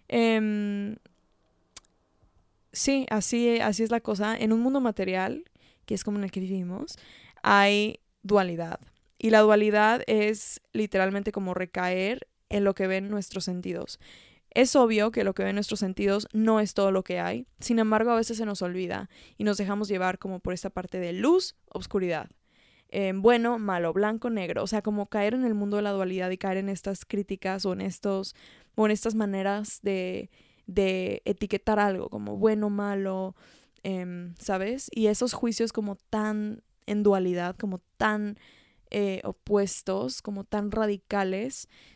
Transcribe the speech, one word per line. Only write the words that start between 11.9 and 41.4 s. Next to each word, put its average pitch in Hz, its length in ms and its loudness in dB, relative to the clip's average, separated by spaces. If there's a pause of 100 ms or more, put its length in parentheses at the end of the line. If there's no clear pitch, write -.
en 202 140 2
lo 196 100 4
que 190 120 0
ven 190 220 -2
nuestros 202 360 -4
sentidos. 180 540 -6 (520)
Es 254 260 4
obvio 220 340 6
que 220 140 0
lo 196 100 0
que 190 100 -2
ven 196 120 -2
nuestros 208 240 -4
sentidos 202 520 0
no 220 280 4
es 208 140 -2
todo 196 180 4
lo 190 100 2
que 180 180 -4
hay. 202 260 -4 (120)
Sin 233 200 0
embargo, 220 320 4
a 233 60 4
veces 226 200 -2
se 220 100 -4
nos 202 160 -4
olvida 180 460 -4 (280)
y 208 80 -4
nos 208 120 2
dejamos 202 320 -2
llevar 185 300 0
como 190 220 -8
por 180 120 -6
esta 185 180 -6
parte 185 300 -8
de 175 120 -4
luz, 294 440 2 (140)
oscuridad. 180 580 -4 (680)
Em, 190 260 -2
bueno, 233 360 4
malo, 180 340 -2
blanco, 214 380 0
negro. 190 320 -2
O 196 60 -2
sea, 214 120 0
como 208 280 -4
caer 208 260 0
en 254 100 0
el 226 100 2
mundo 202 220 -2
de 208 60 0
la 208 80 -2
dualidad 185 400 -2
y 185 80 -6
caer 190 200 -2
en 196 100 -4
estas 196 360 -6
críticas 196 640 -4
o 185 60 0
en 190 80 -4
estos, 196 560 -4 (400)
o 220 100 4
en 214 60 4
estas 220 240 -2
maneras 202 640 -2
de, 185 480 -4 (360)
de 190 580 0
etiquetar 208 540 0
algo 196 300 0
como 208 280 -8
bueno, 214 340 2
malo, 196 640 -4 (480)
em, 180 560 -8
¿sabes? 208 560 -4
Y 220 140 4
esos 226 240 2
juicios 233 400 0
como 202 240 -4
tan 214 680 -4 (240)
en 208 160 0
dualidad, 185 540 2
como 190 240 -6 (160)
tan, 208 420 0 (520)
eh, 196 340 -2
opuestos, 202 1000 -2
como 202 220 -8
tan 208 260 -2
radicales, 202 960 -2 (280)